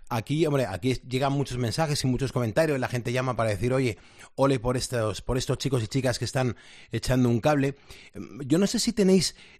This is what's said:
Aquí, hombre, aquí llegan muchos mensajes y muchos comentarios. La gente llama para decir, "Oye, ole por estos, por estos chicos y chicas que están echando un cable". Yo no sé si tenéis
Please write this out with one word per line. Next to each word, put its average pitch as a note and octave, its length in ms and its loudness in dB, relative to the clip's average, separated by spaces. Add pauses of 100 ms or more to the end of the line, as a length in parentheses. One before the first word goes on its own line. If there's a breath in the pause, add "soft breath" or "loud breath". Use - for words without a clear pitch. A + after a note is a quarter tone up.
Aquí, C#3 360 -2
hombre, C#3 200 2
aquí G2 280 -2 (140)
llegan C3 260 0
muchos C#3 240 -2
mensajes C#3+ 460 -2
y C3+ 40 0
muchos B2 240 0
comentarios. C3 480 0
La A#2+ 80 -2
gente A#2+ 240 -4
llama B2+ 240 -2
para A2+ 160 0
decir, A#2 220 0
"Oye, B2+ 240 0 (380 loud breath)
ole C3+ 240 2
por B2 180 -2
estos, A2 440 -4
por A#2+ 160 -2
estos B2+ 200 -2
chicos B2+ 260 -2
y G#2 40 -4
chicas B2+ 300 0
que A#2+ 80 -6
están B2+ 300 -2 (360 loud breath)
echando B2 380 2
un A#2+ 100 4
cable". C#3 360 2 (720 loud breath)
Yo C#3 120 2
no G3+ 80 4
sé A3+ 140 0
si - 140 0
tenéis F#3 420 4 (240 loud breath)